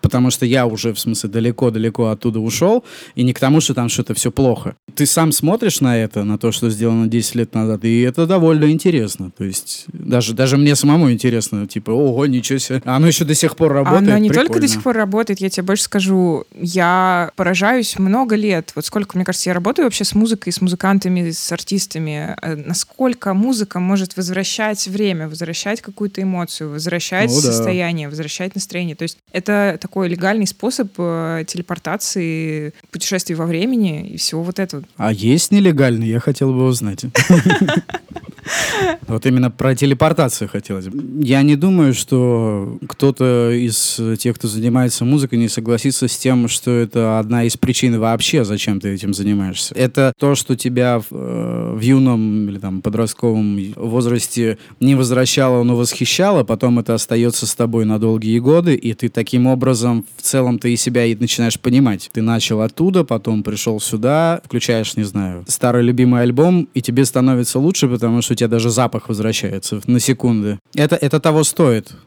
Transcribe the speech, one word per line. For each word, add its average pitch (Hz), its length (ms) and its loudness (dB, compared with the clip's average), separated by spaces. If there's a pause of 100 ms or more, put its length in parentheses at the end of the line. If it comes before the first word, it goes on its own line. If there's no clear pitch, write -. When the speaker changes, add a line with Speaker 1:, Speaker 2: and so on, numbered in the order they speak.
Speaker 1:
Потому 127 300 2
что - 140 -2
я 123 200 2
уже, 110 280 -2
в - 60 -8
смысле, 110 300 -4
далеко-далеко 113 800 0
оттуда 110 320 -2
ушел, 160 420 0 (320)
и 127 80 0
не 127 80 2
к - 80 -6
тому, 143 220 4
что 139 120 0
там 120 140 -2
что-то 117 260 -4
все 113 180 -2
плохо. - 440 0 (200)
Ты 147 100 2
сам 160 260 2
смотришь 190 480 0
на 123 180 2
это, 107 280 -2
на 107 120 -2
то, 113 140 0
что 117 180 -2
сделано 113 380 0
десять 113 280 -2
лет 117 200 -2
назад, 110 300 -2
и 117 160 4
это 127 260 2
довольно 160 420 4
интересно. 127 640 0
То - 140 -8
есть - 480 -8
даже, 117 400 -2
даже 131 240 2
мне 143 180 4
самому 147 340 4
интересно, 110 580 0
типа, 110 240 -6
ого, 131 340 2
ничего 135 340 0
себе. 131 240 -4
Оно 135 240 4
еще 165 160 2
до 151 100 0
сих 151 220 0
пор 160 160 4
работает, 190 380 4
Speaker 2:
Оно 208 80 6
не 214 100 4
только 240 140 4
до 330 60 2 (120)
Speaker 1:
прикольно. 294 80 2
Speaker 2:
сих 214 160 0
пор 240 140 0
работает, 208 420 0
я 190 100 -2
тебе 180 140 -4
больше 196 200 0
скажу, 185 600 0 (100)
я 180 840 0
поражаюсь 196 600 0
много 214 380 2
лет. 202 400 -2
Вот 156 100 -6
сколько, 202 320 -4
мне 185 60 0
кажется, 185 280 -4
я - 20 0
работаю 220 320 0
вообще 214 180 -2
с - 100 -4
музыкой, 214 380 0
с - 80 -6
музыкантами, 180 720 0
с - 180 -8
артистами. 160 920 -6
Э, 160 160 -6
насколько 196 760 -4
музыка 214 460 -2
может 190 380 -2
возвращать 190 720 -4
время, 185 400 -2
возвращать 170 500 -6
какую-то 202 420 -8
эмоцию, 175 500 -6
возвращать 175 600 -2
Speaker 1:
О, 247 40 0
да. - 60 4
Speaker 2:
состояние, 156 680 0
возвращать 156 440 -8
настроение. 175 440 -8
То 165 60 -8
есть 170 140 -8 (140)
это 202 500 0
такой - 120 -12 (160)
легальный 190 380 0
способ, 220 500 -4
э, 165 500 -4
телепортации, 160 1300 -6 (180)
путешествий 180 440 -4
во 160 100 -4
времени 180 640 -2
и - 80 -12
всего 165 260 -4
вот 180 160 -6
этого. 156 240 -6 (140)
Speaker 1:
А 110 160 0
есть 117 380 2
нелегальный? 139 560 4
Я 117 120 0
хотел 135 320 0
бы 127 140 2
узнать. 113 400 -2
<laughs> 127 80 -8 (1900)
Вот 113 180 -4
именно 127 260 4
про 131 240 0
телепортацию 139 760 2
хотелось 98 380 -8
бы. 139 360 -6
Я 135 200 4
не 147 120 6
думаю, 160 380 4
что 113 840 0 (100)
кто-то 127 640 2
из 120 480 -2 (200)
тех, 120 160 -2
кто - 120 -6
занимается 117 580 0
музыкой, 131 340 2
не 117 80 2
согласится 117 600 -2
с - 100 -4
тем, 123 300 2
что - 240 -4
это 113 480 0
одна 117 260 0
из 117 100 0
причин 123 440 0
вообще, 117 440 0
зачем 101 380 -2
ты 98 120 -4
этим 98 200 -4
занимаешься. 98 600 -2
Это 127 440 2
то, 143 160 2
что - 220 -2
тебя 123 420 0
в, 107 120 -8
э, 62 680 -6
в - 40 -6
юном 113 680 2
или 98 100 -8
там 95 220 -6
подростковом 107 920 -2
возрасте 117 840 -2 (220)
не 135 160 4
возвращало, 127 680 2
но 120 120 2
восхищало, 135 680 0
потом 120 360 2
это 117 160 -2
остается 117 520 0
с - 80 -4
тобой 117 300 0
на 107 140 0
долгие 110 400 0
годы, 156 360 4
и 113 180 -4
ты 117 160 -4
таким 123 380 0
образом 123 580 2 (120)
в - 40 -18
целом-то 123 460 0
и 120 80 2
себя 120 300 0
и 113 100 2
начинаешь 117 440 -2
понимать. 123 520 2
Ты 113 100 -4
начал 110 400 0
оттуда, 170 440 0
потом 110 380 -2
пришел 107 360 -4
сюда, 147 640 0
включаешь, 117 540 -2
не 110 60 -2
знаю, 92 440 -6
старый 120 360 2
любимый 123 400 4
альбом, 160 500 4
и 127 80 -2
тебе 123 240 2
становится 127 540 0
лучше, 147 280 2
потому 117 340 0
что 123 120 -2
у - 20 2
тебя 117 120 0
даже 113 240 2
запах 113 380 0
возвращается 104 760 -4
на 120 140 4
секунды. 110 580 0 (180)
Это, 147 200 2
это 147 240 0
того 156 240 4
стоит. 123 480 2 (160)